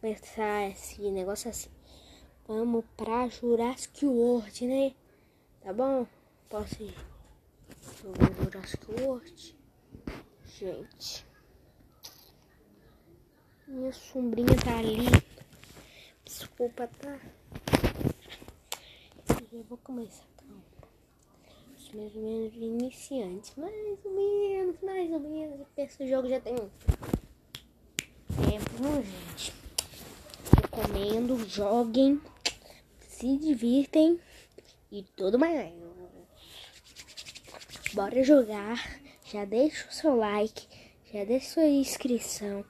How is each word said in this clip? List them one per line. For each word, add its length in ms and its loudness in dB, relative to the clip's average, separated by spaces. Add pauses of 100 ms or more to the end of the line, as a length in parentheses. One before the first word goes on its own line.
começar 680 -4
esse 400 -6
negócio 400 -4
assim. 180 -10 (800)
Vamos 380 0 (120)
pra 320 0
Jurassic 800 0
World, 580 2
né? 300 2 (680)
Tá 120 -10
bom? 340 0 (420)
Posso 360 -8
ir? 100 -14 (1040)
Vamos 440 2
Jurassic 480 -8
World. 680 -6 (880)
Gente. 800 -12 (2500)
Minha 260 -6
sombrinha 720 2
tá 140 0
ali. 260 -2 (1200)
Desculpa, 640 -8
tá? 320 -14 (2250)
Eu 120 -14
vou 140 -16
começar, 460 -12 (120)
calma. 260 -20 (1120)
Os 140 -20
meus 240 -12
menos 400 -4
iniciantes. 1000 -6
Mais 480 -8
ou 80 -6
menos, 680 0
mais 300 -2
ou 100 -2
menos. 460 -8 (100)
Esse 300 -6
jogo 220 2
já 120 0
tem 140 -6
um 160 -4 (1600)
tempo, 680 0
gente. 500 -10 (1040)
Recomendo, 880 0
joguem, 760 4 (880)
se 280 -2
divirtem 840 4 (720)
e 120 -10
tudo 360 0
mais. 340 2 (2250)
Bora 320 4
jogar. 760 6 (260)
Já 180 -6
deixa 440 2
o 40 -14
seu 240 2
like, 500 0 (460)
já 120 -4
deixa 300 -2
sua 120 8
inscrição 1040 0